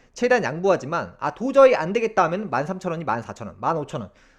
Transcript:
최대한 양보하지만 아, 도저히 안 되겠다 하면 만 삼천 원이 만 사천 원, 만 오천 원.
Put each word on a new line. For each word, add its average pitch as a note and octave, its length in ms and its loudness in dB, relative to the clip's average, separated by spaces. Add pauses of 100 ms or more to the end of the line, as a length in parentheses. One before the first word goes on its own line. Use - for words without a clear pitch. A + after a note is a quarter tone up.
(140)
최대한 A#3+ 300 2
양보하지만 D#3 760 -2
아, D3+ 140 -4
도저히 C4 400 6
안 E3 200 -2
되겠다 A3 320 2
하면 F3 260 -4
만 C3+ 160 -2
삼천 F#3 240 -6
원이 E3 140 -6
만 A2+ 180 -2
사천 G#2 240 -12
원, F2 120 -16
만 C#3+ 160 -2
오천 D3 260 -6
원. F#2+ 100 -12 (280)